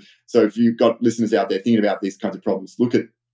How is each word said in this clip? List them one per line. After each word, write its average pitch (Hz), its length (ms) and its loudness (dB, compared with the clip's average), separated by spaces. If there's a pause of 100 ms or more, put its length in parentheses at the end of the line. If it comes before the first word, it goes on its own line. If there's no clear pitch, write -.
(260)
so 113 180 4
if 104 120 -2
you've 117 220 0
got 117 240 2
listeners 113 320 0
out 98 140 0
there 98 100 -2
thinking 110 260 0
about 98 180 -2
these 98 140 -6
kinds - 200 -8
of - 60 -18
problems, 95 360 -6
look 120 160 0
at - 120 0 (280)